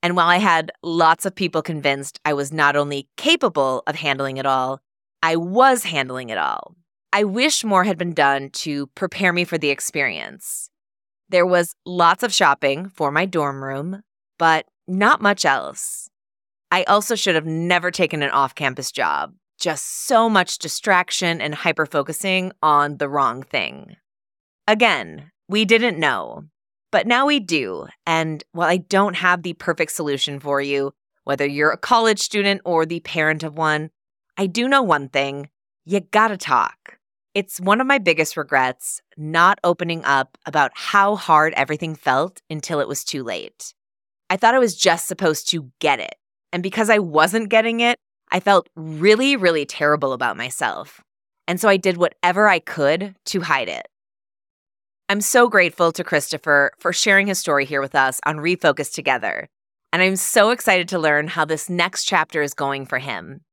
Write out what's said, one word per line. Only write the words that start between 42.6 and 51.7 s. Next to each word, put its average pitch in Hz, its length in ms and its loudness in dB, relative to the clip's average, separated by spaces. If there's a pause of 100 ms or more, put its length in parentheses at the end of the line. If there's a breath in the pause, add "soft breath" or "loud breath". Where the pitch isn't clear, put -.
it 139 80 -2
was 139 160 -8
too 139 200 -8
late. - 500 -10 (560)
I 190 80 0
thought 233 180 4
I 262 40 4
was 233 180 2
just 170 320 2
supposed 165 400 -2
to 143 200 -4 (120)
get 143 180 2
it. - 160 -10 (380)
And 180 80 -4
because 208 280 -2
I 214 100 6
wasn't 175 480 2
getting 226 320 2
it, 233 180 2 (320)
I 180 120 -2
felt 202 340 4
really, 202 640 2
really 170 280 2
terrible 147 460 0
about 120 240 -4
myself. 117 680 -8 (460)
And 180 140 -4
so 220 80 2
I 196 80 4